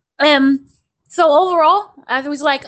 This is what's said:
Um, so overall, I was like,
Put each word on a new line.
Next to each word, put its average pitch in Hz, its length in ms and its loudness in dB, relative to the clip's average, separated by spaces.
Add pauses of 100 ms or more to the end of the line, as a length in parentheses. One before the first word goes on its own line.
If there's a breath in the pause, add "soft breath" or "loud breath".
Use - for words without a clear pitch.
(180)
Um, 277 480 0 (420)
so 320 240 0
overall, 349 640 0 (120)
I 262 140 -6
was 285 220 -10
like, 277 260 -4